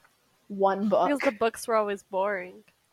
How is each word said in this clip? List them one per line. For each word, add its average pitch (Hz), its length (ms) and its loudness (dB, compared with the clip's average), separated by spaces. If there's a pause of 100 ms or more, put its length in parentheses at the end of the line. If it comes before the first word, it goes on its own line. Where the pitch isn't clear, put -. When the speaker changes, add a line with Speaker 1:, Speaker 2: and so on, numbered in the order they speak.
(480)
Speaker 1:
One 196 400 0
book. 185 200 4
Speaker 2:
Because 285 120 0
the 277 120 0
books 226 360 -4
were 226 60 0
always 202 300 0
boring. 190 580 -4 (300)